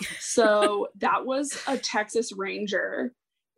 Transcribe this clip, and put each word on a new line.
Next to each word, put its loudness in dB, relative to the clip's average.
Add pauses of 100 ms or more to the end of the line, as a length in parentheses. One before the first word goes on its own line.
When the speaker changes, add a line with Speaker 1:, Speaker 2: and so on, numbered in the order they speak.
(200)
Speaker 1:
So 4
Speaker 2:
<laughs> -20
Speaker 1:
that 2
was -4
a 0
Texas -2
Ranger. -4 (440)